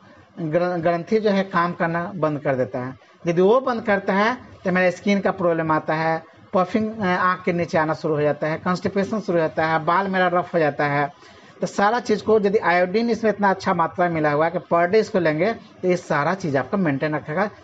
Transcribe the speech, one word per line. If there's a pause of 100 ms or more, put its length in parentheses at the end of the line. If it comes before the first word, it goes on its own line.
(400)
ग्र-,
ग्रंथि
जो
है
काम
करना
बंद
कर
देता
है। (300)
यदि
वो
बंद
करता
है (280)
तो
मेरा
skin
का
problem
आता
है, (300)
Puffing,
अ,
आँख
के
नीचे
आना
शुरू
हो
जाता
है,
Constipation
शुरू
हो
जाता
है,
बाल
मेरा
रफ
हो
जाता
है। (480)
तो
सारा
चीज़
को
यदि
iodine
इसमें
इतना
अच्छा
मात्रा
में
मिला
हुआ
है
कि
per
day
इसको
लेंगे
तो
ये
सारा
चीज़
आपका
maintain
रखेगा, (140)